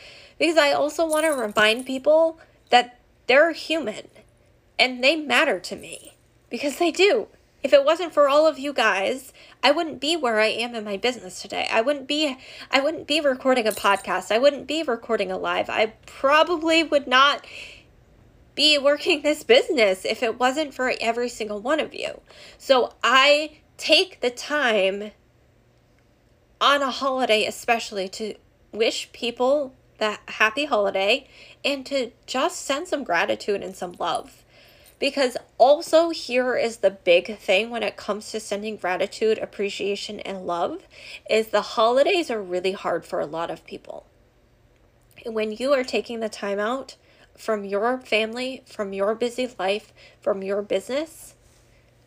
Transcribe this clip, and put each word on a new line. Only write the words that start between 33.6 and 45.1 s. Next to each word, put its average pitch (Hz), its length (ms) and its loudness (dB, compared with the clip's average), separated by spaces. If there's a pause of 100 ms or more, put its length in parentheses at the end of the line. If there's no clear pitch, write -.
and 185 140 -12
some 180 220 -10
love. - 400 -6 (600)
Because 269 400 -2 (180)
also 320 540 4
here 247 460 -2
is 233 220 -2
the 196 120 2
big 190 480 2
thing 214 320 0
when 233 120 -6
it 202 140 -6
comes 214 340 -8
to 220 80 -8
sending 214 380 -8
gratitude, 196 600 -2
appreciation, 202 840 -6
and 190 260 -10
love, 185 400 -4 (440)
is 220 180 2
the 208 140 0
holidays 269 680 2
are 220 120 -6
really 180 300 -2
hard 175 340 -4
for 180 120 -6
a 165 60 -2
lot 165 260 -6
of 165 140 -12
people. - 400 -16 (1200)